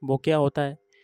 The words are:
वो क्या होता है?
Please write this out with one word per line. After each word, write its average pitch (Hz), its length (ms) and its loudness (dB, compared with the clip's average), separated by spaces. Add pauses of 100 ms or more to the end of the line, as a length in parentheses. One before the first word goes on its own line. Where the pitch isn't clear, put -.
वो 135 160 0
क्या 156 200 0
होता 147 240 0
है? 143 160 -6 (260)